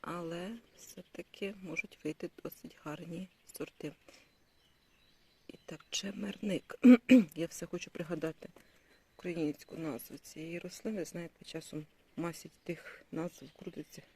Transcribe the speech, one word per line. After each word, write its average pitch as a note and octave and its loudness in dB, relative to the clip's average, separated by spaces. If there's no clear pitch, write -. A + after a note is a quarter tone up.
але E3+ -6
все-таки - -10
можуть E3 -8
вийти D#3 -2
досить - -10
гарні E3 -6
сорти. - -8
І - -16
так, - -14
чемерник. G3 -4
<clears throat> A#3 10
Я D#3+ -2
все - -8
хочу - -8
пригадати D#3+ -4
українську E3 -4
назву C#3+ -8
цієї E3 -10
рослини. F3+ -6
Знаєте, - -12
часом D#3 -10
масять E3 -6
тих - -10
назв D#3+ -8
крутиться. - -12